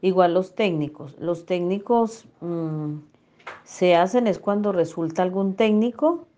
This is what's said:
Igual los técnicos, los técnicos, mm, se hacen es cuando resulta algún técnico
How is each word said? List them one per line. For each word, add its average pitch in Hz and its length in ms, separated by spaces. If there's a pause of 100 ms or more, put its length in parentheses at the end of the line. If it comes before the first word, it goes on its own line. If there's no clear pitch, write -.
Igual 180 320
los 185 220
técnicos, 151 640
los 170 260
técnicos, 202 800 (160)
mm, 160 560 (680)
se 180 320
hacen 190 320
es 190 120
cuando 208 320
resulta 165 520
algún 190 320
técnico 233 720 (100)